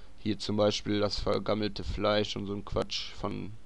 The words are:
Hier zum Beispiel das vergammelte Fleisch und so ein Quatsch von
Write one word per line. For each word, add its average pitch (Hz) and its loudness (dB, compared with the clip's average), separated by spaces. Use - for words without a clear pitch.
Hier 104 -2
zum 104 -2
Beispiel 104 4
das 101 2
vergammelte 104 0
Fleisch 104 2
und 101 -4
so 98 -4
ein 101 -6
Quatsch - -2
von 101 -4